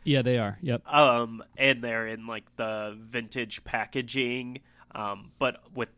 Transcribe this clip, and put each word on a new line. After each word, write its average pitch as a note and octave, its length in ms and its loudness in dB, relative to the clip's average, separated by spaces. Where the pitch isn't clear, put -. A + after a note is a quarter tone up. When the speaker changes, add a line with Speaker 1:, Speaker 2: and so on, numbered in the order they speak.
Speaker 1:
Yeah, C#3 180 2
they B2 160 2
are. G#2 240 -2
Yep. B2 240 -2
Speaker 2:
Um, A#2+ 580 4
and C3+ 260 4
they're A2+ 240 -2
in, A2+ 200 -10
like, A2 300 -10
the G#2+ 420 -4
vintage A2+ 640 -6
packaging, B2 960 -2
um, G2+ 440 -6
but B2+ 220 0
with A#2+ 240 -4